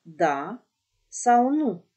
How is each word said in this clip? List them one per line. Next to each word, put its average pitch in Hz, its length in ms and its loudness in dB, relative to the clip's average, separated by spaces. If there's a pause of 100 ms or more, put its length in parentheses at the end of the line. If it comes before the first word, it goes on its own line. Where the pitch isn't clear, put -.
Da 156 640 -4 (420)
sau 240 420 2
nu? 277 340 -2 (120)